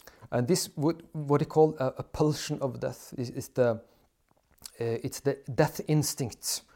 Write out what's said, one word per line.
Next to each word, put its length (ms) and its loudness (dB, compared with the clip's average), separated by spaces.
And 160 0
this 280 0
would, 360 0
what 300 0
he 40 2
called 340 4
a, 80 0
a 40 -8
pulsion 580 0
of 180 -4
death 380 -8
is, 120 -4
is 200 -10
the, 220 4
uh, 80 -4
it's 400 -4
the 180 0
death 340 2
instinct, 760 0